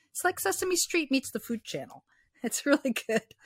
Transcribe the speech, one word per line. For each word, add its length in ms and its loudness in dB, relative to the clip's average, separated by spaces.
it's 140 -6
like 160 0
Sesame 360 0
Street 340 0
meets 200 2
the 100 -4
Food 240 -6
Channel. 440 -10
<laughs> 60 -20
It's 220 -4
really 300 4
good. 160 2